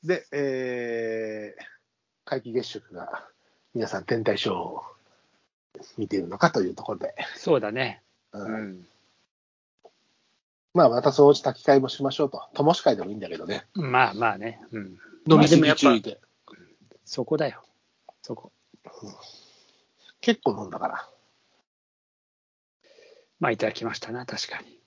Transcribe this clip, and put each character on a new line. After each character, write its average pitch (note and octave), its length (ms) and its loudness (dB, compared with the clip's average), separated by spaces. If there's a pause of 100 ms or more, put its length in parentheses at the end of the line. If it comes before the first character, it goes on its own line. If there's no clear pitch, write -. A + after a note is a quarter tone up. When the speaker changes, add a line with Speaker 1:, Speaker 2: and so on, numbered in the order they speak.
Speaker 1:
で、 F3 280 -4
え A#2 1300 -6
ー、 - 60 -20 (600)
皆 C3+ 160 -6
既 A#2 100 -14
月 A#2 160 -4
食 - 260 -16
が、 - 340 -14 (460)
皆 A2+ 140 -4
さ G2 120 -8
ん F#2 40 -14
天 A2+ 200 -2
体 G#2 140 0
シ - 120 -2
ョ F#2+ 40 -2
ー - 40 -4
を - 260 -10 (1120)
見 G#2 100 -6
て G#2 100 -4
い - 20 0
る F2 80 -6
の E2+ 100 -10
か E3+ 140 4
と A2+ 100 0
い F2+ 80 0
う - 60 -10
と - 80 -18
こ G#2+ 100 -6
ろ F#2+ 60 -10
で。 - 160 -8 (200)
Speaker 2:
そ D#3+ 220 0
う - 20 2
だ G#2 120 -6
ね。 A#2+ 300 -6 (300)
Speaker 1:
う G2+ 80 -16
ん。 G2 60 -10
Speaker 2:
う A2 120 -6
ん。 F#2 300 -12 (1900)
Speaker 1:
ま F3 120 8
あ、 B2+ 40 10
ま A#2+ 120 0
た D3 100 4
そ C#3+ 120 6
の C#3+ 60 12
う D3 60 8
ち - 80 -10
焚 C3+ 120 0
き - 80 -20
会 C#3 160 8
も C3 100 -4
し - 120 -10
ま C#3 100 -2
し D3 100 -4
ょ D3 40 2
う C#3 40 -2
と。 - 120 -12 (120)
灯 D3 200 4
し - 80 -2
会 C3 140 4
で F#2+ 80 -8
も F2 60 -8
い G#2 40 -8
い - 20 -8
ん G#2+ 40 -10
だ F#2+ 80 -10
け E2+ 100 -10
ど - 80 -12
ね。 - 280 -8
Speaker 2:
ま B2+ 380 2
あ - 20 -10
ま G#2+ 200 -2
あ G2+ 40 -8
ね。 A2+ 240 -12 (100)
う A2+ 80 -10
ん。 F#2+ 180 -14 (300)
Speaker 1:
飲 D#3 120 10
み D3+ 80 8
す D#3+ 100 8
ぎ E3 40 8
注 D#3 60 4
意 D3+ 60 6
で。 - 120 2
Speaker 2:
ま - 60 8
あ、 A2+ 80 4
で A2+ 100 -10
も - 0 -
や G#2 60 -12
っ - 20 -20 (720)
ぱ、 - 160 -20
そ - 200 -6
こ D#3 120 -2
だ D3 120 0
よ。 - 140 -18 (580)
そ - 140 -12
こ。 - 160 -20 (340)
Speaker 1:
う - 220 -20
ん。 F#2+ 40 -18 (1120)
結 - 220 2
構 C3 80 2
飲 G2+ 160 -8
ん - 20 -14
だ E2+ 100 -10
か - 80 -4
ら。 - 220 -8 (2250)
Speaker 2:
ま D3+ 100 -2
あ、 - 20 0
い A2 60 -4
た A2+ 100 -2
だ G#2+ 60 -4
き - 120 -10
ま A2 80 -8
し - 60 -10
た - 120 -14
な、 B2 140 -12
確 - 220 -10
か - 140 -14
に。 - 260 -20